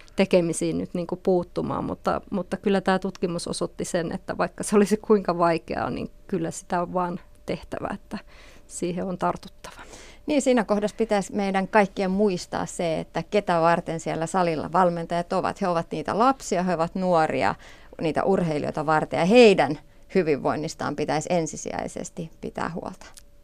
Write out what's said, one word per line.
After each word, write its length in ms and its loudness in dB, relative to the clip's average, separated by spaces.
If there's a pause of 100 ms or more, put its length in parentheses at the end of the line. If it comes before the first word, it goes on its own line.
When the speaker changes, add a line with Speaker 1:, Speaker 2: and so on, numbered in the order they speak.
(160)
Speaker 1:
tekemisiin 640 2
nyt 160 -6
niin 140 -4
kuin 160 -8
puuttumaan, 600 0
mutta, 460 -2
mutta 280 -4
kyllä 240 0
tämä 180 2
tutkimus 480 -4
osoitti 380 -6
sen, 260 -2
että 260 -8
vaikka 260 -4
se 120 0
olisi 220 4
kuinka 400 2
vaikeaa, 520 0
niin 200 -6 (180)
kyllä 240 -4
sitä 300 -4
on 120 -6
vaan 260 -2 (260)
tehtävä, 480 -8
että 240 -12 (500)
siihen 380 -6
on 120 -6
tartuttava. 640 -6 (440)
Speaker 2:
Niin, 160 2
siinä 220 4
kohdassa 340 0
pitäisi 360 0
meidän 340 0
kaikkien 440 2
muistaa 540 0
se, 340 -2
että 240 -6
ketä 380 2
varten 380 2
siellä 260 -4
salilla 460 0
valmentajat 640 2
ovat. 280 -2
He 60 0
ovat 240 -2
niitä 280 -2
lapsia, 440 0
he 100 0
ovat 220 -2
nuoria, 600 2 (460)
niitä 220 -2
urheilijoita 640 0
varten, 340 0
ja 60 2
heidän 540 6 (360)
hyvinvoinnistaan 800 -2
pitäisi 360 -2
ensisijaisesti 1000 -6 (100)
pitää 320 -8
huolta. 320 -12 (380)